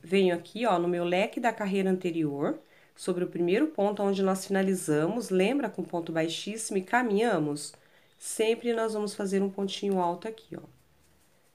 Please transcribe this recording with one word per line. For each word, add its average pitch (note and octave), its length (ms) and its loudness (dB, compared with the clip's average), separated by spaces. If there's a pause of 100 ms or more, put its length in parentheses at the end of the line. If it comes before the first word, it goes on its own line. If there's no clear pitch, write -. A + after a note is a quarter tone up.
Venho F3+ 320 4
aqui, G3+ 320 -4
ó, F#3+ 120 4
no E3+ 80 2
meu F3 180 0
leque F#3+ 360 0
da A#3 140 2
carreira G3 340 0
anterior, E3+ 680 0 (360)
sobre F3+ 300 -4
o F3+ 40 -4
primeiro F3+ 400 2
ponto G3+ 340 0
onde G3 200 2
nós F#3+ 220 0
finalizamos, F#3+ 880 0
lembra, G#3 400 2
com - 120 -8
ponto E3 300 -6
baixíssimo E3 640 -4
e F#3 60 2
caminhamos? G3+ 880 0 (460)
Sempre A3+ 560 0
nós A3+ 180 0
vamos G#3 220 -2
fazer G3 280 0
um G3 60 2
pontinho G3 500 -2
alto F3 300 0
aqui, - 260 -14
ó. - 60 -12 (960)